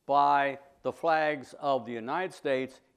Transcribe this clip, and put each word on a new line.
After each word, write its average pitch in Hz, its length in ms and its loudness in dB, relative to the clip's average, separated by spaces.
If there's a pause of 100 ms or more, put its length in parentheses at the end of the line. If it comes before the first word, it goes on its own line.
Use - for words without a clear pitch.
by 143 540 2 (220)
the 127 100 -2
flags 151 680 -2
of 135 260 -2
the 120 80 -8
United 143 400 -6
States 131 480 -4 (160)